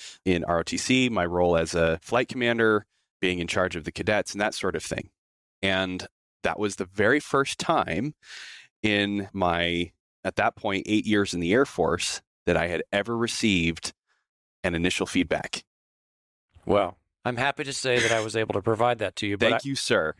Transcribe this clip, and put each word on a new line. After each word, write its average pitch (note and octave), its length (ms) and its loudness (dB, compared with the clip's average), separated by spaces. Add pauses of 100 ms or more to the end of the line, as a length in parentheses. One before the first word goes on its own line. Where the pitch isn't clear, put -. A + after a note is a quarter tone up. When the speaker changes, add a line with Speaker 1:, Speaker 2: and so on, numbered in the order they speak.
(260)
Speaker 1:
in F2 180 2
R E2+ 140 0
O E2 40 0
T E2+ 140 -6
C, B2+ 320 2
my G2 160 0
role F2 320 2
as E2 180 0
a E2 280 2
flight B2 260 -2
commander, A#2 560 2 (380)
being F2+ 160 0
in E2+ 80 -2
charge F#2 280 0
of E2 100 -8
the F2 80 -6
cadets G2+ 400 -2
and G2+ 100 -4
that G#2+ 120 0
sort F2+ 220 -4
of D#2 60 -6
thing. - 260 -8 (540)
And F#2+ 440 -2 (360)
that F2 160 -2
was G#2 180 -2
the G2 80 -4
very G#2 360 2
first - 380 -2
time B2 560 -2 (680)
in G2+ 500 0
my, F2 600 0 (300)
at - 140 -4
that G#2+ 200 2
point, G2 300 -2
eight G#2+ 200 2
years G#2 260 2
in F2 80 -2
the F2 140 2
Air C3+ 100 6
Force, - 560 -2 (240)
that F2 100 2
I E2 120 2
had E2+ 160 -2 (100)
ever G#2 240 0
received F#2+ 800 2 (680)
an F2 120 0
initial F2+ 320 0
feedback. - 580 -2 (1040)
Speaker 2:
Well, F#2 320 2 (260)
I'm B2 120 -4
happy C#3 280 -2
to C3+ 80 -8
say B2 260 0
that A2+ 140 2
I A2+ 80 2
was A2 160 -4
able A2 160 0
to G2+ 80 -2
provide A2+ 380 2
that G2 180 -4
to G#2+ 100 -4
you. G2+ 120 -2
But A2+ 120 4
Speaker 1:
Thank A#2 40 2
Speaker 2:
I, C3+ 160 -4
Speaker 1:
you, C3+ 40 -4
sir. F2 460 0